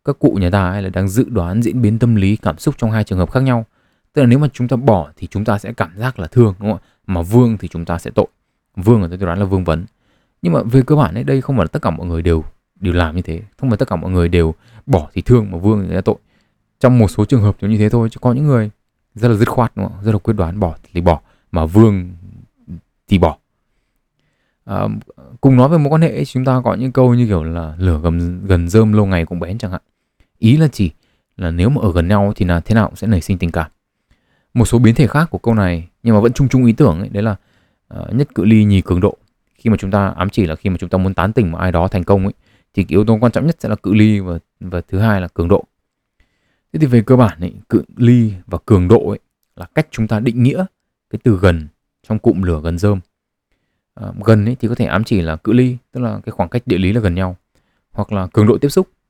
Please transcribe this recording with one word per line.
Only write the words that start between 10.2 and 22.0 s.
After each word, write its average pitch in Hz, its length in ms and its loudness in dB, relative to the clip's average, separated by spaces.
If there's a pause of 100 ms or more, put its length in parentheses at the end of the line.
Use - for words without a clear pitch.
Nhưng 175 120 0
mà 135 100 0
về 127 240 2
cơ 151 80 2
bản 104 200 0
ấy, 123 80 -6
đây 139 180 -2
không 139 140 -4
phải 98 80 0
là 80 40 -2
tất - 140 -6
cả 101 80 -4
mọi 82 180 -6
người 82 140 -4
đều, 82 220 0 (360)
đều 92 140 -2
làm 82 220 -2
như 90 60 -4
thế. 82 200 -10 (160)
Không 135 120 -4
phải 107 80 0
tất 135 100 -2
cả 95 80 -4
mọi 85 160 -6
người 87 160 2
đều 85 280 0 (300)
bỏ 82 280 0
thì 117 80 -4
thương 113 300 2
mà 87 60 -8
vương 98 300 0
thì 85 80 -6
là 92 60 -2
tội. - 140 -2 (640)
Trong 123 200 4
một 104 80 6
số 107 180 -2
trường 123 160 2
hợp 101 180 2
thì 101 80 -4
như 110 100 2
thế 104 120 2
thôi, 113 220 0
chứ - 100 -20
có 123 120 0
những 143 140 -2
người 113 220 0 (460)
rất 110 140 0
là 113 60 2
dứt 101 140 2
khoát, 117 260 -2
đúng 98 120 -6
không? 95 160 -14
Rất 110 80 0
là 104 60 0
quyết 110 160 -2
đoán, 95 260 -4
bỏ 85 160 -2 (180)
thì 87 80 -2
bỏ, 85 200 2 (300)
mà 80 140 0
vương 95 440 4 (1000)